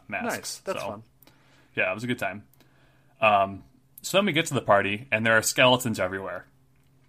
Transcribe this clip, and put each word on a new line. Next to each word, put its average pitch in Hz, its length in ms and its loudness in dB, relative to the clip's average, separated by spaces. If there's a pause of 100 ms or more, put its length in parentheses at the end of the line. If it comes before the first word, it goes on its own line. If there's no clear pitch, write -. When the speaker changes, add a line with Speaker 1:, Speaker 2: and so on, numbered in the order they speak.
Speaker 1:
masks. 117 300 -6
Speaker 2:
Nice. - 220 -12
That's - 220 -8
Speaker 1:
So, - 100 -10
Speaker 2:
fun. 104 120 -16 (720)
Speaker 1:
yeah, 98 160 -2
it - 20 -6
was 107 120 -10
a - 20 -6
good 120 120 -4
time. 101 240 -8 (800)
Um, 98 420 2 (380)
so - 160 -2
then 202 80 4
we 185 80 0
get 160 140 0
to 143 60 -6
the 120 80 0
party, 101 500 2
and 110 140 0
there 113 120 6
are 107 40 4
skeletons 123 580 2
everywhere. 92 460 -6 (640)